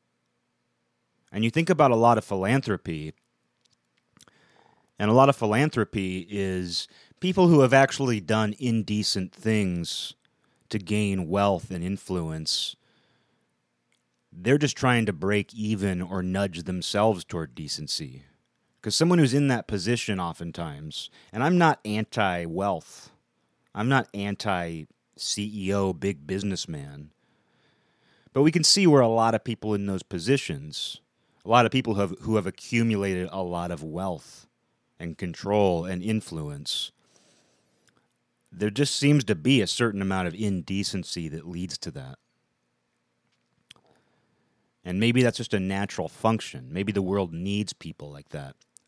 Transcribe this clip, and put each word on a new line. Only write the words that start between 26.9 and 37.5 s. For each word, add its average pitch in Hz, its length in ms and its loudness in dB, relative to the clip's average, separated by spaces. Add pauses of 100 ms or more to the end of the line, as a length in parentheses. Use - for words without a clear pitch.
but 135 100 4
we 156 100 4
can 160 120 2
see 196 220 6
where 143 160 8
a 113 60 6
lot 113 260 4
of 110 100 -2
people 107 300 -4
in 101 120 -2
those 95 160 -4
positions, 85 960 -4 (440)
a - 40 -10
lot 117 180 6
of 107 60 -2
people 120 220 0
who 98 60 0
have, 95 200 -2
who 110 160 -2
have 95 100 0
accumulated 98 840 -2
a 95 100 -4
lot 87 280 -6
of 78 120 -8
wealth 82 640 -8 (520)
and 85 200 -12
control 95 680 0
and 90 180 -6
influence, 78 880 -6 (1600)